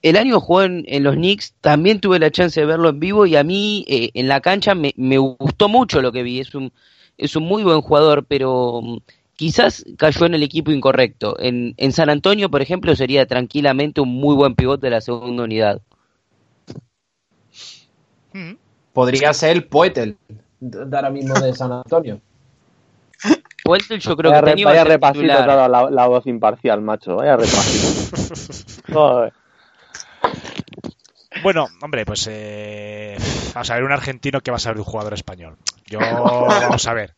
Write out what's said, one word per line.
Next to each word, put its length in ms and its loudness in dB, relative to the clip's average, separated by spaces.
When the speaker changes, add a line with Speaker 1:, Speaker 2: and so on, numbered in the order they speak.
Speaker 1:
El 140 4
año 220 4
jugó 220 2
en, 260 -2
en 160 -2
los 120 2
Knicks, 460 -2
también 380 4
tuve 200 2
la 100 4
chance 300 0
de 80 2
verlo 220 2
en 100 -2
vivo 260 2
y 100 2
a 80 6
mí, 440 -2
eh, 260 -2
en 140 -2
la 140 2
cancha 340 2
me, 220 -2
me 200 2
gustó 500 0
mucho 360 2
lo 80 0
que 100 -6
vi. 200 -6
Es 120 -14
un, 180 -10
es 180 -6
un 100 -2
muy 180 -2
buen 180 4
jugador, 460 4
pero, 560 -2
mm, 140 -10
quizás 480 0
cayó 300 2
en 80 0
el 80 0
equipo 260 -4
incorrecto. 720 0
En, 380 -4
en 140 0
San 200 2
Antonio, 400 0
por 100 0
ejemplo, 340 0
sería 300 2
tranquilamente 760 -2
un 100 0
muy 260 2
buen 180 4
pivot 260 0
de 120 -4
la 100 0
segunda 440 -6
unidad. 360 0
Speaker 2:
Mm. 240 -16
Speaker 3:
Podría 400 2
ser 220 0
el 80 0
Poeltl, 480 0
de, 260 -14
de 100 -8
ahora 140 -2
mismo 240 -6
de 220 0
San 160 -6
Antonio. 480 -4
Speaker 1:
Poeltl 340 -2
yo 200 -4
creo 120 2
Speaker 4:
Vaya 120 6
Speaker 1:
que 40 4
Speaker 4:
re-, 60 6
Speaker 1:
tenía 160 2
Speaker 4:
vaya 160 8
Speaker 1:
que 60 4
ser 100 6
Speaker 4:
repasito 220 2
Speaker 1:
titular. 240 4
Speaker 4:
te 60 4
ha 40 6
dado 140 6
la, 200 4
la 180 2
voz 200 2
imparcial, 540 0
macho. 340 -6
Vaya 220 2
repasito. 960 -2
Speaker 1:
<laughs> 60 -10
Speaker 4:
Joder. 400 2
Speaker 2:
Bueno, 220 0
hombre, 240 -6
pues, 240 -8
eh, 840 -14
vamos 160 -10
a 60 -4
ver, 80 -2
un 80 -2
argentino 500 -6
que 80 -8
va 80 -4
a 20 -6
saber 180 -6
de 40 -8
un 60 -8
jugador 260 -8
español. 440 -14
Yo, 140 -10
Speaker 4:
<laughs> 0 -
Speaker 2:
vamos 880 0
a 80 -2
ver 220 -8